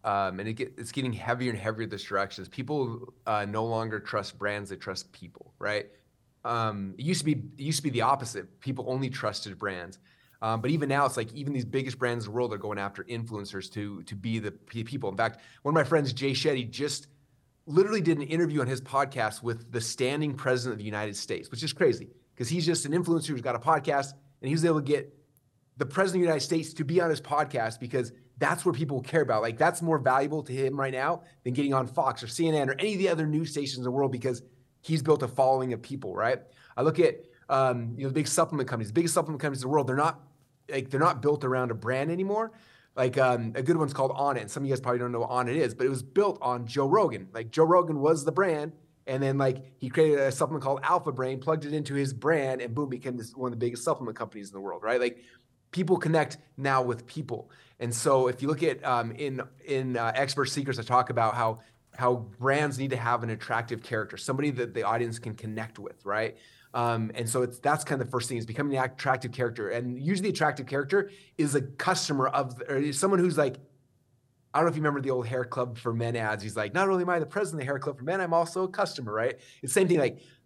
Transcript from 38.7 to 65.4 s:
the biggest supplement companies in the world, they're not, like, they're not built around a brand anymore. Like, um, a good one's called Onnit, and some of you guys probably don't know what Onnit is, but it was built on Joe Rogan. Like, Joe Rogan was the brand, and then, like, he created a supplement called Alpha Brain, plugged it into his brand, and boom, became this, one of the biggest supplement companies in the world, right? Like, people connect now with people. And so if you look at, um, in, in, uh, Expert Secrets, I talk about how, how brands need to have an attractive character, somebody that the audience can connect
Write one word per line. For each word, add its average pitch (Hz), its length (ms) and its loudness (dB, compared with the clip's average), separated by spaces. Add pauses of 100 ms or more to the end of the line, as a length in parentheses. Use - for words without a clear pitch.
the 107 60 -10
biggest 165 200 4
supplement 156 260 0
companies 139 220 -4
in 127 60 -4
the 139 40 0
world, 147 140 4
they're 127 80 0
not, 147 260 2 (480)
like, 135 220 -4
they're 139 80 0
not 147 240 4
built 147 220 2
around 127 260 0
a 113 40 -2
brand 127 360 -2
anymore. 202 420 -2 (440)
Like, 127 200 2
um, 123 380 2
a 135 80 -2
good 165 140 4
one's 151 180 0
called 135 180 0
Onnit, 135 300 0
and 104 80 -10
some 139 140 -6
of 139 40 -2
you 135 60 2
guys 120 60 -2
probably 123 180 0
don't 123 140 -2
know 117 80 -2
what 113 100 -2
Onnit 127 260 0
is, 123 180 0
but 127 120 0
it 135 40 4
was 123 120 -4
built 196 400 2
on 123 240 -2
Joe 139 220 0
Rogan. 135 440 2
Like, 113 180 -8
Joe 160 140 6
Rogan 165 360 4
was 151 240 4
the 156 80 0
brand, 156 400 0 (340)
and 135 160 -2
then, 135 160 2
like, 135 240 2 (160)
he 131 100 -6
created 151 300 6
a 135 140 4
supplement 147 300 -2
called 135 200 0
Alpha 156 300 2
Brain, 131 280 -2
plugged 156 240 0
it 147 80 -6
into 143 220 -2
his 139 180 0
brand, 131 480 2
and 117 140 -6
boom, 139 160 -2
became 123 260 -6
this, 113 180 -10
one 127 180 -4
of 113 60 -8
the 120 60 0
biggest 120 200 -2
supplement 127 320 -2
companies 104 320 -10
in 98 40 -18
the 98 80 -10
world, 92 220 -8
right? 120 180 2
Like, 120 220 0 (480)
people 180 260 2
connect 156 420 2 (180)
now 135 260 2
with 120 240 -2
people. 120 440 -8 (300)
And 117 140 -2
so 131 340 4
if 127 140 -2
you 139 60 0
look 147 140 0
at, 151 220 0
um, 120 280 2
in, 135 280 -6 (240)
in, 131 320 -2
uh, 113 180 0
Expert 139 320 0
Secrets, 135 320 -2
I 113 40 -6
talk 123 260 4
about 113 260 2
how, 113 260 0 (340)
how 127 200 2 (240)
brands 139 400 2
need 135 120 -2
to 127 60 -2
have 117 260 0
an 117 80 -4
attractive 113 520 -4
character, 107 360 -4
somebody 143 320 -2
that 120 240 -4
the 113 80 -2
audience 113 360 0
can 113 160 -8
connect 110 440 -10